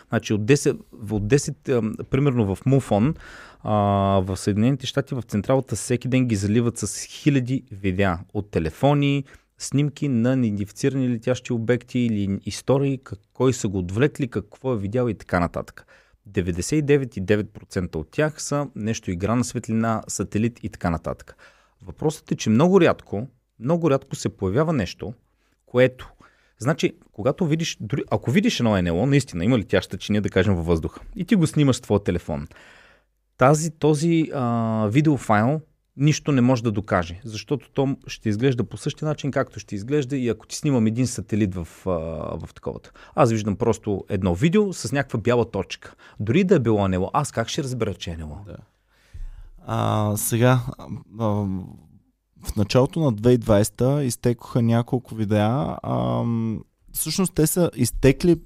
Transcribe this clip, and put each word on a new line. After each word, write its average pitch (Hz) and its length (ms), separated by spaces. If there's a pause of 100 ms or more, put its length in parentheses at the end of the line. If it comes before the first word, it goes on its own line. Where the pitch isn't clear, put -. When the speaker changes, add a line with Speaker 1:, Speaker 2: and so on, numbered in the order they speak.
Speaker 1:
Значи 113 240
от 104 120
десет, 139 320 (340)
от 104 160
десет, 143 420
ам, 110 240 (160)
примерно 123 460
в - 100
муфон, 131 500 (480)
а, 107 100 (520)
в 92 120
Съединените 117 500
щати, - 280
в 123 60
централата 127 540
всеки 123 320
ден 127 200
ги 113 80
заливат 110 420
с - 280
хиляди 127 640
видеа 98 480 (140)
от 104 180
телефони, 139 720 (340)
снимки 143 500
на 123 280
неидентифицирани 123 720
летящи 123 440
обекти 117 460
или 101 460
истории, 135 580
как-, - 160 (140)
кой 127 200
са - 140
го 98 100
отвлекли, 117 500
какво - 460
е 113 40
видял 107 320
и 104 40
така - 260
нататък. - 460 (400)
Деветдесет 98 540
и - 20
девет 135 360
и 98 40
девет 104 320
процента - 440
от 80 140
тях 151 300
са 143 340
нещо 110 360
игра 95 240
на 123 80
светлина, 113 640
сателит 107 560
и 104 60
така - 200
нататък. - 460 (500)
Въпросът 135 460
е, - 40
че - 140
много 175 320
рядко, 120 460 (320)
много 160 300
рядко 135 260
се - 140
появява 120 440
нещо, 107 400 (520)
което, 123 460 (480)
значи, 156 340 (180)
когато 131 340
видиш, 160 340
дори, 117 320
ако 117 200
видиш 208 280
едно 107 220
Н 87 120
Л 87 80
О, 123 40
наистина 139 400
има 123 120
летяща 95 400
чиния, 104 240
да 98 80
кажем, 95 260
във 85 100
въздуха, 82 340 (160)
и 180 100
ти 233 100
го 160 120
снимаш 139 280
с - 60
твоя 101 220
телефон, 80 440 (880)
тази, 151 340
този, 156 640
а, 113 540
видеофайл 131 760 (360)
нищо 147 340
не 131 100
може 123 220
да 117 80
докаже, 92 520
защото 113 500
то 139 240 (100)
ще - 220
изглежда 120 340
по - 140
същия - 300
начин, 147 240
както 127 280
ще - 160
изглежда 131 420
и 123 120
ако - 180
ти - 80
снимам 131 320
един 117 200
сателит 104 480
в, 85 120 (180)
а, 95 40 (560)
в - 80
таковата. - 380 (240)
Аз 127 160
виждам 104 240
просто 107 540
едно 95 260
видео 170 380
с 107 180
някаква 131 280
бяла 117 320
точка. - 440 (240)
Дори 113 240
да 185 120
е 156 40
било 107 280
Н 92 100
Л 92 60
О, 95 100
аз 147 180
как 117 160
ще - 160
разбера, 117 300
че - 180
е 85 60
Н 80 80
Л 76 60
О? 101 140
Speaker 2:
Да. 82 120 (1080)
А, 107 520
сега, 123 420 (180)
а, - 80 (340)
а, 113 60 (1200)
в - 140
началото 127 420
на 147 120
две 107 180
хиляди 123 60
и - 20
двайсета 117 640
изтекоха 120 580
няколко 117 540
видеа. 110 680
Ам, 120 800 (320)
всъщност 170 420
те 156 120
са 175 280
изтекли 139 600 (100)